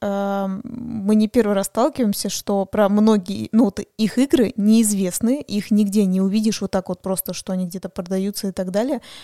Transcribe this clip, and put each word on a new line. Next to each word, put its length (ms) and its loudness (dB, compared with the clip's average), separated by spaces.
эм, 600 -4
мы 500 -4
не 140 4
первый 260 0
раз 140 0
сталкиваемся, 640 -2
что 360 -2
про 240 2
многие, 640 2
ну, 140 6
вот 140 -4
их 380 -4
игры 400 4
неизвестны, 840 2
их 300 -6
нигде 360 4
не 140 2
увидишь 420 0
вот 100 -4
так 180 -2
вот 140 -8
просто, 300 -6
что 200 -8
они 140 -2
где-то 220 -10
продаются 580 -4
и 40 -4
так 200 -4
далее. 300 -2